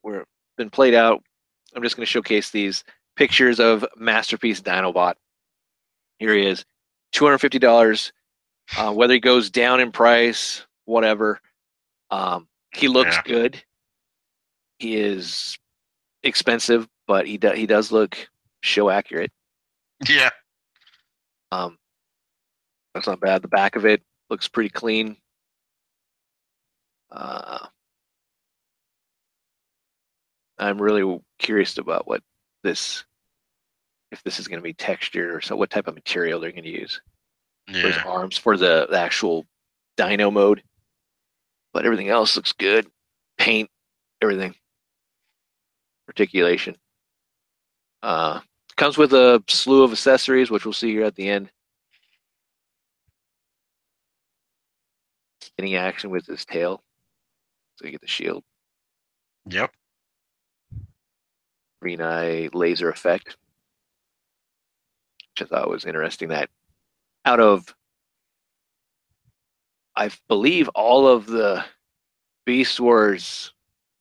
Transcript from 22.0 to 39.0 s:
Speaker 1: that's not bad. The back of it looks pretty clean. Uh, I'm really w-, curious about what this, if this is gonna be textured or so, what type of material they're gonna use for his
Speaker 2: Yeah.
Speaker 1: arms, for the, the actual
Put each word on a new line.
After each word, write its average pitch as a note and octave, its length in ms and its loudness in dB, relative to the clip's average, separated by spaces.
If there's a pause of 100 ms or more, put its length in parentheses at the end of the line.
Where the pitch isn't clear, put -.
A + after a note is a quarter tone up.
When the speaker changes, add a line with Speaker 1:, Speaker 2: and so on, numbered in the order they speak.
Speaker 1:
that's - 140 -10
not F#2+ 120 -4
bad. F#2+ 220 0
The G2 80 -10
back G2 260 0
of G#2+ 100 0
it G#2+ 160 4 (280)
looks - 180 -6
pretty G#2+ 220 -4
clean. A2 480 -4 (1900)
Uh, - 560 -12 (3000)
I'm G2+ 240 -4
really G#2 200 2
w-, F#2 200 -4 (160)
curious G#2 400 -2
about - 300 -6
what - 140 -6 (420)
this, - 400 -6 (1080)
if - 120 -20
this - 160 -10
is F#2+ 80 -14
gonna E2+ 140 -12
be E2+ 120 -12
textured - 580 -6
or D#2+ 100 -10
so, - 140 -8
what G2+ 140 -2
type - 180 -6
of D#2+ 80 -10
material E2 440 -4
they're E2+ 120 -10
gonna E2+ 180 -18
use - 320 -12 (680)
for - 60 -14
his E3+ 220 -2
Speaker 2:
Yeah. E3+ 100 -6
Speaker 1:
arms, F#2+ 320 -8
for G#2 200 0
the, E2+ 320 2
the F#2+ 100 0
actual E2+ 460 -4 (520)